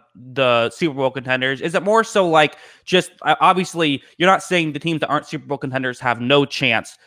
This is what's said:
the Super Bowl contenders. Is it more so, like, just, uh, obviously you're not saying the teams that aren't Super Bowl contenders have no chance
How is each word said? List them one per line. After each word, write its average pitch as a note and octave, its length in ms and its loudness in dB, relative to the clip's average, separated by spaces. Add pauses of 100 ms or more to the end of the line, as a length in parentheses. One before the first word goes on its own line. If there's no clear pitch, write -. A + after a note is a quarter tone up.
(160)
the B2 540 0
Super D#3 260 -4
Bowl C3 140 0
contenders. C3 520 -4
Is E3+ 140 -4
it F3 60 -2
more G#3+ 220 2
so, G3 240 0
like, D#3 300 2 (260)
just, - 280 0 (100)
uh, D3+ 180 0
obviously E3 640 0 (140)
you're F3 120 4
not F#3 140 4
saying D#3+ 300 -2
the C#3+ 60 -8
teams E3 200 -4
that E3 80 -4
aren't D3 180 -4
Super C3+ 220 -12
Bowl C#3 100 -4
contenders C3 440 -6
have A#2+ 180 -2
no C#3 260 4
chance A#2 600 -2